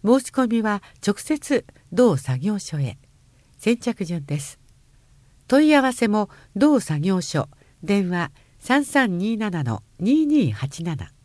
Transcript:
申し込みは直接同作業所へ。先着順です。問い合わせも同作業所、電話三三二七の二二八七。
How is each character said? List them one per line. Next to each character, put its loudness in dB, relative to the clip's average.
申 6
し -14
込 0
み 0
は -2
直 0
接 -2
同 4
作 -4
業 -2
所 -8
へ。 -4
先 0
着 -6
順 -6
で -6
す。 -12
問 6
い 6
合 6
わ 0
せ 0
も 0
同 4
作 -2
業 0
所、 -4
電 0
話 -4
三 0
三 0
二 -2
七 -4
の -4
二 2
二 2
八 -8
七。 -8